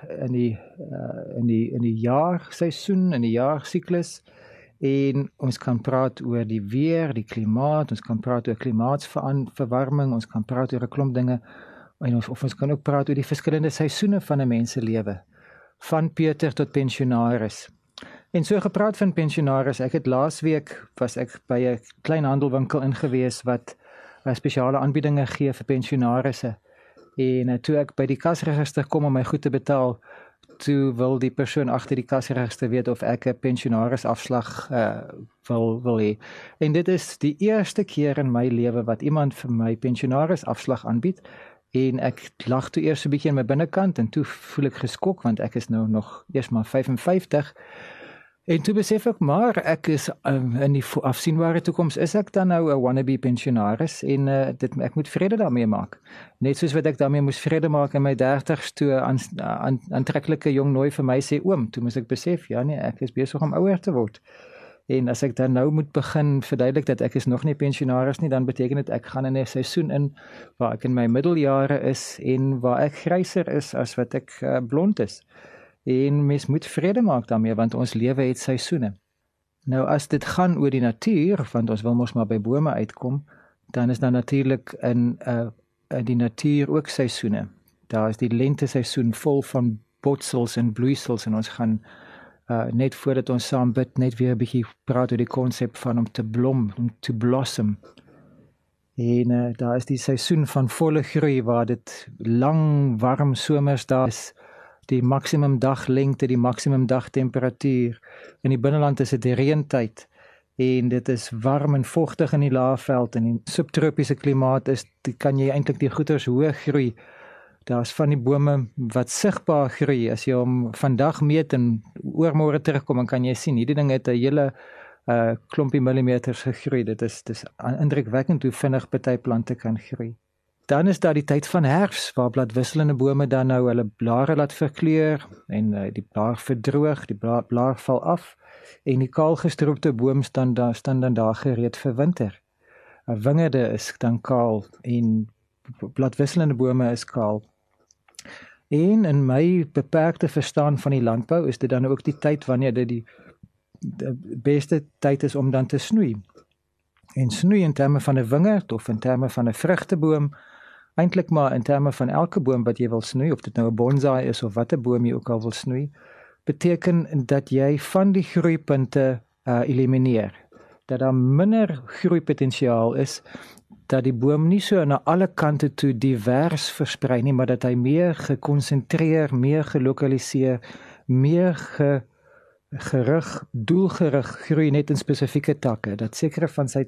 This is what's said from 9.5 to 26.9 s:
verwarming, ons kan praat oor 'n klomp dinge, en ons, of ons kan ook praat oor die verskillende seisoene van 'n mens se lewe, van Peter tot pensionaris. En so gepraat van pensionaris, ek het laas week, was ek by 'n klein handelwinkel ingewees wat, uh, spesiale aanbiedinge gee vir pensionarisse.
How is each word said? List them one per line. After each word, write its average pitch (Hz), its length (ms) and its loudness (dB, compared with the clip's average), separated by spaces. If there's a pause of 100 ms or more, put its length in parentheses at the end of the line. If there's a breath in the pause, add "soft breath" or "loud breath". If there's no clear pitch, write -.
verwarming, 135 600 0
ons 113 140 -2
kan 110 180 -4
praat 127 280 -2
oor 123 100 -2
'n 123 60 -2
klomp 139 260 -2
dinge, 123 260 0 (580 loud breath)
en 120 160 -2
ons, 117 140 -2
of 123 140 -10
ons 131 120 -4
kan 139 160 -2
ook 143 120 -2
praat 143 260 0
oor 147 60 0
die 135 120 -2
verskillende 151 440 -2
seisoene 185 500 0
van 143 200 0
'n 131 80 2
mens 117 220 0
se 127 100 -6
lewe, 110 400 -2 (580 soft breath)
van 160 340 -2
Peter 156 420 0
tot - 180 -2
pensionaris. 120 960 0 (640 loud breath)
En 170 120 0
so 208 160 2
gepraat 208 360 0
van 190 160 2
pensionaris, 143 680 0
ek 131 120 -2
het 165 140 -2
laas 131 340 0
week, 156 560 -2
was 120 200 -2
ek 127 300 -8
by 123 120 0
'n 123 200 0 (240)
klein 156 220 0
handelwinkel 135 560 0
ingewees 127 640 -2
wat, 120 340 -4 (480 loud breath)
uh, 131 100 -2
spesiale 135 440 0
aanbiedinge 143 480 0
gee 139 260 -2
vir - 140 -12
pensionarisse. 127 880 0 (600 soft breath)